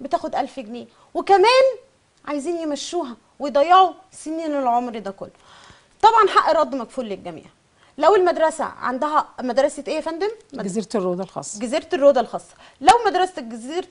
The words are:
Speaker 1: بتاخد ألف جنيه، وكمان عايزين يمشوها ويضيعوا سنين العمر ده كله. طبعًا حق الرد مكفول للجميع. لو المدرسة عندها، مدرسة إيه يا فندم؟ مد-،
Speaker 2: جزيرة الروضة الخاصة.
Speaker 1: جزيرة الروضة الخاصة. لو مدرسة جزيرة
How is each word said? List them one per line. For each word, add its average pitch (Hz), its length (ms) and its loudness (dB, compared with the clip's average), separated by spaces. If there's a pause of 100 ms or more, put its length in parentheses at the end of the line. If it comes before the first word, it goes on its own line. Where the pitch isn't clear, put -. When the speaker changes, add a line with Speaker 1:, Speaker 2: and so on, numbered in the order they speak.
Speaker 1:
بتاخد 311 340 -6
ألف 269 240 -6
جنيه، 226 260 -12 (280)
وكمان 415 500 4 (640)
عايزين 294 300 -6
يمشوها 294 580 -6 (240)
ويضيعوا 311 520 4 (200)
سنين 320 440 -8
العمر 247 440 -2
ده 190 120 -12
كله. - 180 -14 (720)
طبعًا 440 260 6
حق - 220 2
الرد 302 260 2
مكفول 233 300 -8
للجميع. 180 380 -12 (540)
لو 320 180 4
المدرسة 320 480 0
عندها، 262 600 -4 (160)
مدرسة 269 460 -2
إيه 302 80 -4
يا 311 60 -6
فندم؟ 330 260 -6 (260)
مد-، 233 100 -10
Speaker 2:
جزيرة 196 320 -6
الروضة 185 280 -2
الخاصة. 175 360 -12
Speaker 1:
جزيرة 254 340 -6
الروضة 262 280 6
الخاصة. - 320 -8 (280)
لو 339 120 8 (140)
مدرسة 359 340 0
جزيرة 240 500 -10